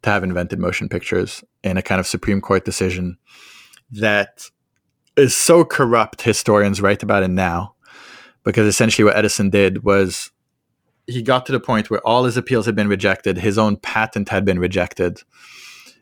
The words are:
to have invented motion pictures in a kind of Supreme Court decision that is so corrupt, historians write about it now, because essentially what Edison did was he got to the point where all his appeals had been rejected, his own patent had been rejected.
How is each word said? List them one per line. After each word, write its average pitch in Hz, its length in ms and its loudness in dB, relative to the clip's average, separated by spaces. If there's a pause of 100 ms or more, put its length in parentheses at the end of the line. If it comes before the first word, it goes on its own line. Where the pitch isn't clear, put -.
to - 60 0
have 101 140 2
invented 90 340 -4
motion 90 300 -4
pictures - 560 -4 (220)
in 92 100 -2
a 95 60 -2
kind 95 180 -2
of 90 80 -4
Supreme 98 320 -2
Court 95 240 0
decision 90 540 -4 (760)
that 104 580 -2 (680)
is 135 180 4
so 170 300 4
corrupt, 117 560 0
historians 101 600 2
write 98 220 0
about 104 200 0
it 92 60 -2
now, 90 460 -2 (680)
because 107 240 2
essentially 110 360 2
what 104 140 4
Edison 104 320 0
did 98 340 2
was 98 480 0 (760)
he 123 140 -6
got 127 240 0
to - 60 -8
the 131 80 0
point 110 300 -2
where - 160 -2
all 120 200 2
his 120 120 -2
appeals 120 280 -2
had 110 100 0
been 101 120 0
rejected, 98 500 0
his 98 200 -2
own 107 200 2
patent - 520 -4
had 98 160 -2
been 92 140 0
rejected. 90 640 -2 (800)